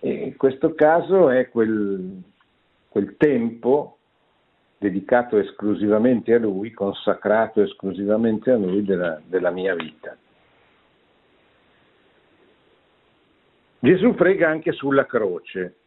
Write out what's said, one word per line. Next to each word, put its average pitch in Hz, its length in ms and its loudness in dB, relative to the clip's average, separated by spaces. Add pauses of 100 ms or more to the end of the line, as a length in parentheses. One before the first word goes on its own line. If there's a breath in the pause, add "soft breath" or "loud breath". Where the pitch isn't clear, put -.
E - 120 -4
in - 240 -8
questo 135 380 0
caso 165 560 4
è 127 180 2
quel, 98 720 -2 (680)
quel 101 280 -4
tempo 123 840 0 (800)
dedicato 104 600 0
esclusivamente 104 960 0
a 120 40 4
Lui, 101 340 -4
consacrato 104 880 -2
esclusivamente 104 880 -2
a 127 60 4
Lui 98 280 -2
della, 87 400 -4
della 87 260 -2
mia 92 240 -4
vita. 78 420 -12 (3500)
Gesù 185 360 4
prega 180 340 2
anche 156 240 -2
sulla 139 340 0
croce 95 680 -6 (100)